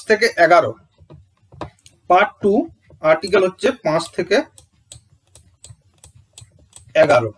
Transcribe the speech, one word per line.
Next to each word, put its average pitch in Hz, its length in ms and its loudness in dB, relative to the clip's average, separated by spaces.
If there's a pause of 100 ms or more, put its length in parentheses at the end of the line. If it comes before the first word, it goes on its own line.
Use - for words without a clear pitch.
থেকে 214 180 2 (180)
এগারো, - 280 4 (1400)
পার্ট 185 200 2 (120)
টু, 202 100 0 (580)
আর্টিকেল 190 360 0
হচ্ছে 185 220 -4 (160)
পাঁচ 214 180 -2 (140)
থেকে 180 200 -2 (2750)
এগারো। 147 360 0